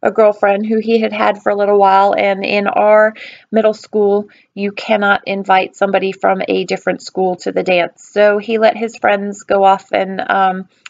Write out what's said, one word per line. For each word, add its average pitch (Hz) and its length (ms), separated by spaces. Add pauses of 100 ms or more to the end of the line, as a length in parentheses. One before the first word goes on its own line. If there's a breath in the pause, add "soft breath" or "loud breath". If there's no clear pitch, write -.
a - 100
girlfriend 208 540
who 220 140
he 220 200
had 214 140
had 214 280
for - 80
a 208 60
little 202 240
while, 196 340
and 196 300
in 202 240
our 214 460 (360 loud breath)
middle 214 240
school, 202 540 (260 soft breath)
you 202 200
cannot 202 520
invite 190 520
somebody 196 340
from 190 340
a 190 200
different 185 360
school 185 360
to 190 160
the 185 100
dance. 175 400
So 208 360
he 220 180
let 214 180
his 220 220
friends 202 460
go 196 200
off 196 300
and, 190 260 (100)
um, 190 380 (220 loud breath)